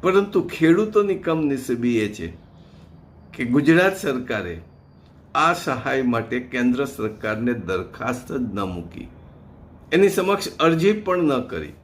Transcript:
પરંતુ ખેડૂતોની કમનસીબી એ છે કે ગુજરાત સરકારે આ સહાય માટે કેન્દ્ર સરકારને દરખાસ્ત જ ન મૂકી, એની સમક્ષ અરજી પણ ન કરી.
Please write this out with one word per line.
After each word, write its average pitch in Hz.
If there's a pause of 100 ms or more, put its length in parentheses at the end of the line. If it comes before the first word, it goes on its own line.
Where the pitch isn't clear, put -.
પરંતુ 196
ખેડૂતોની 202
કમનસીબી 131
એ 107
છે 82 (1000)
કે 131
ગુજરાત 160
સરકારે 110 (760)
આ 156
સહાય 135
માટે 120
કેન્દ્ર 123
સરકારને 110
દરખાસ્ત 101
જ 135 (140)
ન 101
મૂકી, 87 (840)
એની 190
સમક્ષ 196
અરજી 165
પણ 190
ન 139
કરી. 78 (120)